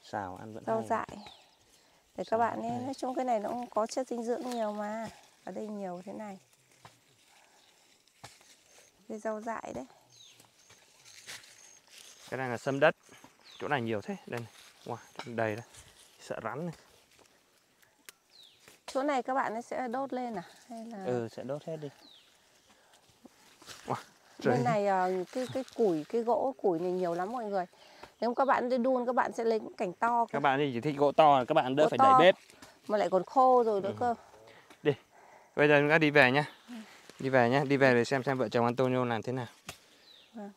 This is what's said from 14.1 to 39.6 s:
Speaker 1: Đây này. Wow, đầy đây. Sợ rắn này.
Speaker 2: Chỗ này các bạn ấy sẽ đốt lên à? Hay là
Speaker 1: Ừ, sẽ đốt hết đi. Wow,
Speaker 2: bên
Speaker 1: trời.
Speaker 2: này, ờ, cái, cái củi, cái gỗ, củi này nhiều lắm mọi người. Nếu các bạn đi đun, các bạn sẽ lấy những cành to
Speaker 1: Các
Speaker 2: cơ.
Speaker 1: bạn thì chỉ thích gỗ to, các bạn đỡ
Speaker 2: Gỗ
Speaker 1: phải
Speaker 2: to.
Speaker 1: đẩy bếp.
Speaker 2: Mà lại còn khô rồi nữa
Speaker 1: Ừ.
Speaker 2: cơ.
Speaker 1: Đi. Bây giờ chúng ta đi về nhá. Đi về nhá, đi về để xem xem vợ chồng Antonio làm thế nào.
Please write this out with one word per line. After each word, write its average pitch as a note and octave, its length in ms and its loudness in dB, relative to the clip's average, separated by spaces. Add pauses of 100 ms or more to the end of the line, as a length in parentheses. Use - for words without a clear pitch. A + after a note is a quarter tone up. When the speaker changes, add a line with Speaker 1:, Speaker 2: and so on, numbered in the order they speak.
Speaker 1:
Đây B2 120 -8
này. A#2 100 -12 (360)
Wow, A#2 500 -14
đầy A2 200 -2
đây. A#2+ 100 -12 (540)
Sợ - 240 -10
rắn B2 220 -8
này. E3 100 -10 (2000)
Speaker 2:
Chỗ C4 180 -4
này C#4 200 0
các C4 100 -4
bạn C4 200 -2
ấy A#3 80 -8
sẽ B3+ 260 -6
đốt C4 260 -4
lên B3 220 -6
à? F3 80 -8 (260)
Hay A3+ 160 -14
là G#3+ 200 -12
Speaker 1:
Ừ, A#2+ 260 -2
sẽ - 120 -12
đốt C#3+ 200 -8
hết D#3+ 140 -8
đi. D3 120 -10 (2000)
Wow, B2+ 80 -2
Speaker 2:
bên - 20 -8 (440)
Speaker 1:
trời. A#3 220 4
Speaker 2:
này, G#3+ 240 2
ờ, F#3 240 2 (200)
cái, B3+ 220 -4
cái C4 100 -4 (120)
củi, E3+ 340 2
cái A#3 120 0
gỗ, A#3+ 400 0
củi E3+ 180 2
này F3+ 120 -2
nhiều F3+ 220 0
lắm F3+ 180 -4
mọi A#3+ 140 -6
người. G3 200 -2 (560)
Nếu A#3 120 0
các C4+ 120 2
bạn B3 240 2
đi B3+ 80 0
đun, B3 280 2
các A#3+ 100 -2
bạn - 180 0
sẽ A3+ 100 -6
lấy A3+ 160 2
những - 140 -12
cành F#3 200 -6
to A#3 320 0
Speaker 1:
Các - 80 -16
Speaker 2:
cơ. C#3+ 60 -2
Speaker 1:
bạn C#3 200 2
thì C#3+ 140 0
chỉ A#2 80 -4
thích D3 160 -2
gỗ C#3+ 140 4
to, C#3+ 340 6
các D#3 80 -2
bạn C3+ 220 2
đỡ D3+ 80 6
Speaker 2:
Gỗ D#3 60 6
Speaker 1:
phải D3 100 -2
Speaker 2:
to. C4 60 8
Speaker 1:
đẩy C4 160 8
bếp. C#4 140 8 (520)
Speaker 2:
Mà G#3+ 100 -2
lại F#3 120 0
còn F#3 140 2
khô B3+ 400 4
rồi G#3 180 0
nữa G3 80 -4
Speaker 1:
Ừ. G#3+ 100 -8
Speaker 2:
cơ. A#3+ 160 0 (680)
Speaker 1:
Đi. D3 80 2 (640)
Bây D3 120 4
giờ D3 120 8
chúng D3 100 2
ta D#3 80 6
đi D#3 140 4
về C#3 200 8
nhá. D3 140 2 (720)
Đi C3+ 100 -4
về B2+ 200 6
nhá, C#3 180 4
đi C#3 100 2
về C3 160 6
để A#2+ 120 4
xem C3+ 180 -2
xem C3+ 140 -2
vợ A#2 120 -2
chồng A#2 160 2
Antonio B2+ 400 0
làm A2+ 160 -2
thế A#2+ 120 -6
nào. B2+ 120 -6 (880)